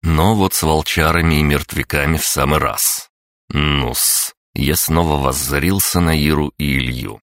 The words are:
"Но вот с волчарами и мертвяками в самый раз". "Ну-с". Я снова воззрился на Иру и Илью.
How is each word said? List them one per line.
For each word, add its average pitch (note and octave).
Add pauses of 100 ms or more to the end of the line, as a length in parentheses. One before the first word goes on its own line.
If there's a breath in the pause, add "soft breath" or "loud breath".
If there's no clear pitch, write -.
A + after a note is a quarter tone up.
"Но E2
вот F#2+
с -
волчарами D#2+
и D2+
мертвяками D2
в -
самый C#2+
раз". - (400)
"Ну-с". D2 (200)
Я C#2+
снова D#2
воззрился C#2
на E2
Иру D2+
и C#2
Илью. B1 (100)